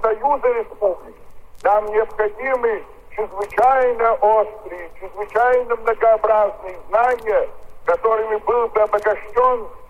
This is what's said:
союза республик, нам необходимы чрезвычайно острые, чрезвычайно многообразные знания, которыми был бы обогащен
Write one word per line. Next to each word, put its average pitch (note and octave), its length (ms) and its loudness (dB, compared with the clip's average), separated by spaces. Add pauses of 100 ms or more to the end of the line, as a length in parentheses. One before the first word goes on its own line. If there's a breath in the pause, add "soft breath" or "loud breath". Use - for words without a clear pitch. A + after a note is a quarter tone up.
союза G#4+ 440 0
республик, G#3+ 680 -2 (480)
нам G#3 240 2
необходимы A3 960 -2 (320)
чрезвычайно A3+ 1000 2
острые, G#3 760 0 (100)
чрезвычайно A#3+ 760 0
многообразные A3 1040 2 (120)
знания, A#3+ 580 2 (380)
которыми A3 500 0
был A#3 320 0
бы G#3+ 140 0
обогащен G#3+ 880 0 (220)